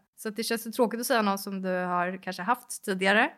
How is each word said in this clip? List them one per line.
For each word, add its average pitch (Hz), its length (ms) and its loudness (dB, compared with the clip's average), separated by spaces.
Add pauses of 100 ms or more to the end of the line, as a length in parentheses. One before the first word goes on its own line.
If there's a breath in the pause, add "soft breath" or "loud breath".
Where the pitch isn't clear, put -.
(160)
Så - 140 -8
att 214 60 -10
det 226 80 -4
känns 226 200 -4
så 233 80 -10
tråkigt 226 280 0
att 240 60 -6
säga 233 160 4
någon 196 180 2
som 196 220 -8
du 190 80 -2
har 180 540 0
kanske 185 200 -6
haft 240 400 -2
tidigare, 202 540 4